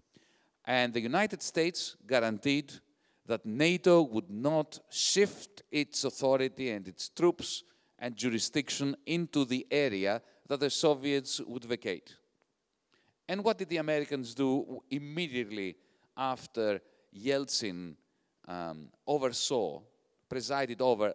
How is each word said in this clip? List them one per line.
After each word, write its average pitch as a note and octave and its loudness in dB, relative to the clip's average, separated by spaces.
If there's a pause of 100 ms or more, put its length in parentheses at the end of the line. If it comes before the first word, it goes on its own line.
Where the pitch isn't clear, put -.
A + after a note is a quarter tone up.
(640)
and B2 2
the A#2 0
United F3+ -2
States - -2
guaranteed B2+ 2 (540)
that A2+ -2
nato E3+ 6
would A2 0
not C#3+ -2 (100)
shift - 0
its - -2
authority C3 2
and G2 -6
its - -10
troops - 0 (360)
and A#2+ -6
jurisdiction B2+ -2 (100)
into D#3 0
the B2+ -2
area A2+ 2 (280)
that C#3+ -2
the C#3 0
Soviets C#3 2
would A#2+ -8
vacate. A2+ -6 (1120)
And G3 -4
what A3 4
did F#3+ -6
the E3+ -4
Americans C#3+ -2
do C3 0
immediately B2 -6 (400)
after A#2 -2 (360)
Yeltsin, G#2 -2 (520)
um, E2 -10 (180)
oversaw, B2 0 (460)
presided B2+ -2
over G#2+ 4